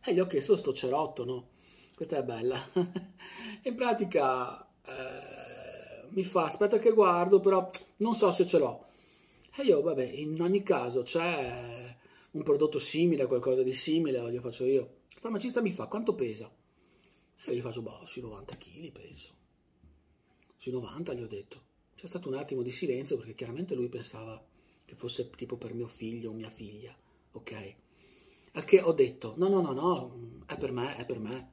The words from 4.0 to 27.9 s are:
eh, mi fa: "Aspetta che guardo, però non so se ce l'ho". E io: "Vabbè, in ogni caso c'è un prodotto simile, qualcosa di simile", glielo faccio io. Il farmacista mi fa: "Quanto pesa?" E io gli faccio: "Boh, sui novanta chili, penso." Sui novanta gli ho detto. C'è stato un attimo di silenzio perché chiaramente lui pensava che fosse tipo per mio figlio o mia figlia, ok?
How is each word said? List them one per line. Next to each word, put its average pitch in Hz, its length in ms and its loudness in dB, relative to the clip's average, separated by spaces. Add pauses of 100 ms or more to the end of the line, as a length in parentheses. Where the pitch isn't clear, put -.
eh, - 1200 -14
mi 190 140 0
fa: 175 220 2
"Aspetta 208 340 4
che 220 120 8
guardo, 190 480 8
però 190 300 4 (280)
non 220 160 2
so 208 180 6
se 175 140 4
ce 180 120 4
l'ho". 123 280 2 (720)
E 277 60 -4
io: 170 180 6
"Vabbè, 139 220 0
in 151 380 -6
ogni 190 220 2
caso 123 400 0
c'è 123 920 -4 (360)
un 151 120 -6
prodotto 147 360 4
simile, 156 480 2
qualcosa 127 360 2
di 131 100 0
simile", 156 460 0
glielo 120 220 -4
faccio 127 240 -6
io. 131 360 0 (120)
Il - 60 -20
farmacista 233 420 -2
mi 202 100 0
fa: 113 160 -8
"Quanto 220 280 -2
pesa?" 113 360 -6 (960)
E - 60 -6
io 123 60 -2
gli 127 40 -4
faccio: 120 200 -8
"Boh, - 240 -14
sui - 160 -12
novanta 107 340 -14
chili, - 360 -18
penso." - 400 -18 (1200)
Sui - 160 -10
novanta 127 420 -8
gli 120 80 -8
ho 113 60 -10
detto. - 440 -16 (320)
C'è 180 60 -14
stato 180 180 -10
un 131 60 -6
attimo 131 300 -6
di 127 80 -6
silenzio 135 440 -2
perché 113 180 -8
chiaramente 139 420 -8
lui 123 120 -2
pensava 113 580 -12 (380)
che - 100 -20
fosse 120 360 -8
tipo 120 260 -10
per 117 180 -12
mio 117 140 -8
figlio 113 440 -10
o - 20 -12
mia 110 160 -12
figlia, 104 440 -18 (380)
ok? 104 420 -14 (800)